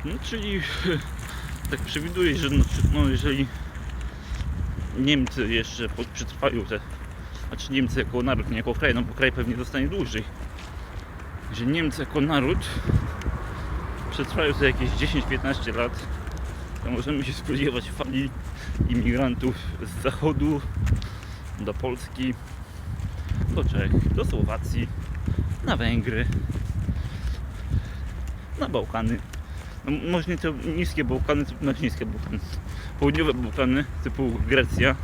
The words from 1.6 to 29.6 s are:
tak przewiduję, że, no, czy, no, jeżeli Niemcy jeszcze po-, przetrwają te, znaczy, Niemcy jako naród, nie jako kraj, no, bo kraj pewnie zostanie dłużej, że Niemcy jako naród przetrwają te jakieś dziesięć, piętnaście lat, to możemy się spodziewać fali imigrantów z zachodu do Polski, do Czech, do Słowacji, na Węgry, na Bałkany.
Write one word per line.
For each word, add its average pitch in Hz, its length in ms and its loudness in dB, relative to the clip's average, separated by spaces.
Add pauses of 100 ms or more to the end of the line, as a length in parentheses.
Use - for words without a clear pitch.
tak 143 100 -2
przewiduję, 165 560 2
że, 135 140 2
no, 135 140 8
czy, - 280 4
no, 147 160 6
jeżeli 135 380 4 (1500)
Niemcy 131 500 4
jeszcze 113 400 0
po-, - 140 -4 (120)
przetrwają 120 500 0
te, 104 160 -2 (680)
znaczy, - 240 -6
Niemcy 127 260 2
jako 123 240 0
naród, 127 280 2
nie 113 60 0
jako 113 180 0
kraj, 135 200 4
no, 120 80 2
bo 98 120 -2
kraj 131 180 4
pewnie 120 240 0
zostanie 131 320 0
dłużej, 147 360 -2 (1300)
że 113 140 -2
Niemcy 156 360 2
jako 135 180 0
naród 147 380 4 (1500)
przetrwają 147 440 0
te 143 100 4
jakieś 127 260 4
dziesięć, 143 340 2
piętnaście 135 480 0
lat, 120 340 -2 (760)
to 117 60 -2
możemy 131 340 0
się 127 80 -2
spodziewać 127 580 0
fali 135 400 -2 (580)
imigrantów 120 680 2 (280)
z - 200 -6
zachodu 143 580 2 (1000)
do 104 140 -4
Polski, 127 600 -2 (1120)
do 156 160 2
Czech, - 500 4
do - 100 2
Słowacji, 110 640 0 (760)
na 220 120 2
Węgry, 117 500 2 (2250)
na 277 80 0
Bałkany. 113 500 0 (680)